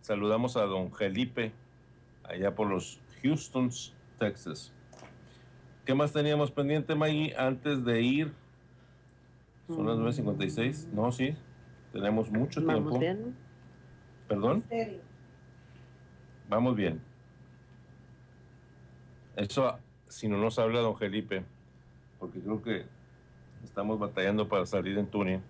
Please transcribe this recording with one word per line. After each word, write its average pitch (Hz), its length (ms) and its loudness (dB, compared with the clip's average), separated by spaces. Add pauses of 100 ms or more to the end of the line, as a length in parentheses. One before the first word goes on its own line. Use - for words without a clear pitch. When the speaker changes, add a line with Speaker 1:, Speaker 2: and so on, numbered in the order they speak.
Speaker 1:
Saludamos 110 560 0
a 107 60 4
don 95 300 0
Felipe, 110 600 -2 (720)
allá 92 300 -2
por 107 140 0
los 92 320 -2 (240)
Houstons, 131 720 0 (240)
Texas. - 540 -4 (1120)
¿Qué 131 80 2
más 147 180 2
teníamos 147 400 2
pendiente, 147 440 0
Maggie, 151 420 2
antes 131 480 0
de 117 160 6
ir? 143 320 4 (1300)
Son 160 180 -2
las 113 100 2
Speaker 2:
Mm. 113 40 2
Speaker 1:
nueve 117 140 2
cincuenta 98 300 -2
y 92 60 0
seis. - 420 -2
No, 107 220 0
sí. 131 240 -2 (560)
Tenemos 107 360 0
mucho 123 360 0
Speaker 2:
Vamos 160 80 4
Speaker 1:
tiempo. 120 260 0
Speaker 2:
bien. 208 360 -2 (920)
Speaker 1:
¿Perdón? 113 300 2
Speaker 3:
Misterio. 226 420 -4 (1500)
Speaker 1:
Vamos 117 260 2
bien. 85 240 0 (2250)
Eso, 120 440 0 (280)
si - 200 -6
no 101 100 2
nos 110 220 2
habla 113 220 4
don 110 160 0
Felipe, 98 460 -2 (760)
porque - 200 -10
creo 107 220 -4
que 101 240 -6 (800)
estamos 104 360 -2
batallando 101 480 0
para 98 180 2
salir 98 320 0
en 101 100 0
túnel. 95 420 0